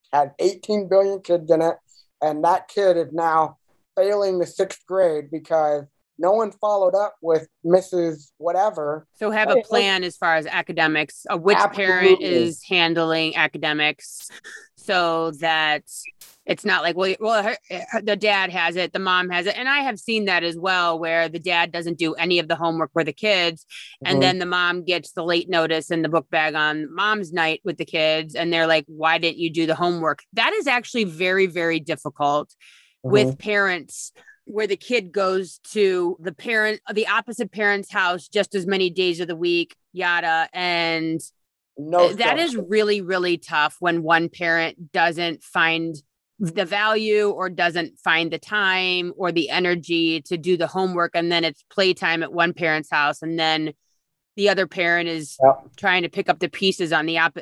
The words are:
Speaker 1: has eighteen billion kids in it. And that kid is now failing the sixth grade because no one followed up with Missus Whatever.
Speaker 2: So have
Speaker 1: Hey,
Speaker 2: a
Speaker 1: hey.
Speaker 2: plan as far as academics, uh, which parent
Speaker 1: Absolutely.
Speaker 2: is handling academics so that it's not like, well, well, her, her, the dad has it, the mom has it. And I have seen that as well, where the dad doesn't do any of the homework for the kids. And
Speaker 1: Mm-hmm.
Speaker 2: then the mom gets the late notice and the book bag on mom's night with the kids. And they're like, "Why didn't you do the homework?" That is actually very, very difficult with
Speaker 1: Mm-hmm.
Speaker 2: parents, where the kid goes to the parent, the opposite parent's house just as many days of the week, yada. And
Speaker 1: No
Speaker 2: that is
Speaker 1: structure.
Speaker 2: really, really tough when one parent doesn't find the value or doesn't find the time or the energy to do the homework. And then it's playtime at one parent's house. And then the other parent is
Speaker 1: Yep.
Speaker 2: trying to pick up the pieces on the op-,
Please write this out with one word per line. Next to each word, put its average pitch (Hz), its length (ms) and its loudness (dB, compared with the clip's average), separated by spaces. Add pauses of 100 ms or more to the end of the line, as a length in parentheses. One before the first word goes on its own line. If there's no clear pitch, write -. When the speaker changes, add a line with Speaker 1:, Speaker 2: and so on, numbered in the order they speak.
(120)
Speaker 1:
has 143 260 2
eighteen 196 500 -2
billion 196 320 2
kids 170 300 0
in 160 120 4
it. 165 140 0 (460)
And 151 220 0
that 175 240 2
kid 190 280 4
is 151 160 -2
now 160 460 2 (380)
failing 196 420 2
the 170 80 0
sixth - 400 -4
grade 160 440 0
because 151 540 0 (320)
no 170 160 2
one 214 200 2
followed 196 420 2
up 202 260 -2
with 160 280 0 (160)
Missus 170 760 0
Whatever. 160 760 0
Speaker 2:
So 214 160 -4
have 214 180 2
Speaker 1:
Hey, 202 60 4
Speaker 2:
a - 20 6
Speaker 1:
hey. 233 60 2
Speaker 2:
plan 196 420 0
as 170 120 -6
far 165 200 2
as 156 100 -2
academics, 160 800 -2
uh, 190 80 -2
which 185 220 4
parent 185 540 4
Speaker 1:
Absolutely. 185 140 2
Speaker 2:
is 170 360 0
handling 165 760 0
academics 151 920 -2 (460)
so 165 640 0
that 156 420 2 (640)
it's 175 180 -2
not 185 180 2
like, 170 140 0
well, 190 220 0
well, 220 240 2
her, 220 140 -2 (340)
her, 233 120 -4
the 208 140 -2
dad 196 340 0
has 170 260 -2
it, 175 160 -2
the 196 60 -2
mom 180 320 0
has 175 160 -2
it. 208 120 -2
And 254 100 -4
I 285 100 2
have 262 200 -4
seen 220 280 -2
that 175 180 2
as 170 140 -4
well, 175 400 0
where 165 300 0
the 160 100 -8
dad 170 340 0
doesn't 170 260 -6
do 160 160 -2
any 175 240 0
of 160 100 -2
the 165 60 0
homework 165 380 -2
for 165 100 0
the 151 120 -6
kids. 175 520 -2 (380)
And 180 120 0
Speaker 1:
Mm-hmm. - 40 4
Speaker 2:
then 185 180 4
the 180 80 -4
mom 175 380 -2
gets 170 280 -4
the 170 120 -6
late 170 240 0
notice 160 420 0
and 165 140 0
the 151 60 -2
book 160 200 0
bag 156 240 0
on 151 400 -2
mom's 202 380 -2
night 160 320 0
with 170 140 -4
the 160 80 -6
kids. 156 480 0
And 170 180 -2
they're 165 140 2
like, 160 200 2
"Why 160 320 0
didn't 165 200 -2
you 165 120 -4
do 160 160 0
the 160 80 2
homework?" 170 460 -2 (140)
That 233 180 0
is 403 140 -4
actually 247 380 -2
very, 185 420 0
very 165 340 -2
difficult 147 720 -4 (480)
with 165 260 4
Speaker 1:
Mm-hmm. 135 80 -4
Speaker 2:
parents, 196 760 -4 (320)
where 214 220 -4
the 196 100 -2
kid 208 360 -4
goes 190 460 -2 (140)
to 185 480 0
the 175 120 -8
parent, 214 500 -2 (100)
the 214 140 -2
opposite 220 460 -4
parent's 202 380 -2
house 180 380 -2
just 202 260 -2
as 185 120 -4
many 190 240 0
days 175 300 -2
of 170 80 -6
the 175 80 -6
week, 175 400 -2 (160)
yada. 175 600 -2
And 165 680 -2 (560)
Speaker 1:
No 170 340 2
Speaker 2:
that 233 260 0
is 330 120 0
Speaker 1:
structure. 208 180 -8
Speaker 2:
really, 208 320 2
really 180 380 -2
tough 151 420 -2
when 170 220 0
one 165 260 2
parent 165 640 -4
doesn't 170 500 0
find 165 540 0 (420)
the 185 260 -2
value 208 640 2
or 185 180 -4
doesn't 170 500 -2
find 165 340 0
the 160 60 -4
time 185 800 -2
or 175 160 -2
the 165 180 -2
energy 165 720 0
to - 140 -8
do 175 200 0
the 165 100 0
homework. 175 480 -2
And 170 160 0
then 170 140 0
it's 160 260 -6
playtime 175 520 0
at 156 100 -6
one 170 200 2
parent's 160 380 -2
house. 151 320 0
And 165 160 -4
then 160 340 0 (640)
the 202 120 2
other 185 180 2
parent 170 420 0
is 160 340 -8
Speaker 1:
Yep. - 340 4
Speaker 2:
trying 185 260 0
to 170 60 -2
pick 190 200 -4
up 160 120 2
the 175 80 -2
pieces 180 440 -2
on 156 140 0
the 165 120 -2
op-, 165 220 2